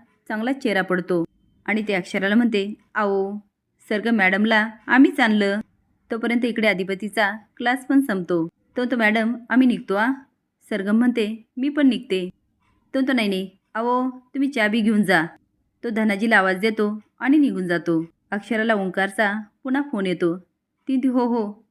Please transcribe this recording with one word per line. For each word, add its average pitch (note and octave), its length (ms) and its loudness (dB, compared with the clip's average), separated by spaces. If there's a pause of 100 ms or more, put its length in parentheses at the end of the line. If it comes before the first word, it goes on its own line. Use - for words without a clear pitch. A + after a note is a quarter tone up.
(280)
चांगलाच A#3+ 340 -4
चेहरा G3 200 0
पडतो F3+ 420 -2 (420)
आणि G#3+ 220 -2
ते G#3 60 -2
अक्षराला F#3+ 400 -2
म्हणते, G#3 400 0 (200)
"अहो, G3+ 440 -2 (500)
सरगम A3 260 0
मॅडमला G#3+ 560 2 (160)
आम्हीच C4+ 340 6
आणलं." G#3+ 400 2 (500)
तोपर्यंत A#3 340 -2
इकडे A3+ 240 0
अधिपतीचा G3 680 -2 (200)
क्लास B3+ 300 -2
पण C#4 140 4
संपतो. F3 460 0
तो - 340 -10
म्हणतो, B3 160 -2
"मॅडम, A3 380 2 (160)
आम्ही B3+ 160 6
निघतो, G3 280 0
आ?" G#3 120 0 (640)
सरगम G#3 280 0
म्हणते, A3+ 460 0 (120)
"मी B3+ 120 -4
पण D4 200 4
निघते." F#3+ 400 -2 (680)
तो C4 40 -2
म्हणतो, C4 140 0
"नाही, A3+ 160 0
नाही, F#3+ 220 -2 (240)
अहो, B3 360 -2
तुम्ही C4+ 380 -4
चाबी A3 320 0
घेऊन G#3+ 220 2
जा." E3+ 240 2 (580)
तो A#3+ 60 -6
धनाजीला A3 480 2
आवाज F#3+ 200 2
देतो G#3+ 420 -2 (180)
आणि C4 200 2
निघून G3 280 0
जातो. E3+ 380 0 (260)
अक्षराला A3 440 -2
ओंकारचा G3 680 -2 (200)
पुन्हा C4+ 200 -2 (100)
फोन G3 140 -2
येतो. F3 320 -2 (500)
ती C4+ 40 -2
म्हणते, C4 160 0
"हो, B3 160 0
हो, A3+ 460 -4